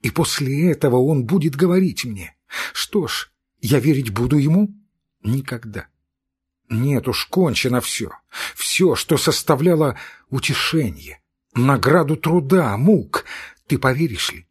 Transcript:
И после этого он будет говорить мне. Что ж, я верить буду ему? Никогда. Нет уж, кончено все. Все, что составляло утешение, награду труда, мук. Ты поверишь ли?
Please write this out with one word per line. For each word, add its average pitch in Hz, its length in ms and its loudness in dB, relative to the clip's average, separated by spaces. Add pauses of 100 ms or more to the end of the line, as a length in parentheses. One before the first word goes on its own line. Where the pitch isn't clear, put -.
И 117 80 -2
после 143 600 0
этого 135 260 2
он 131 280 2
будет 147 320 0
говорить 180 480 2
мне. 101 320 -12 (360)
Что - 340 -4
ж, - 260 -8 (280)
я 131 200 2
верить 131 300 0
буду 120 260 0
ему? 165 380 2 (480)
Никогда. 113 680 -6 (800)
Нет 127 400 0
уж, - 180 -4
кончено 131 540 0
все. - 300 -6 (440)
Все, - 400 2
что 147 220 0
составляло 151 800 2 (340)
утешение, - 920 -4 (340)
награду 139 640 2
труда, 156 600 2
мук. 151 480 2 (420)
Ты 135 120 0
поверишь 131 540 -2
ли? - 180 -18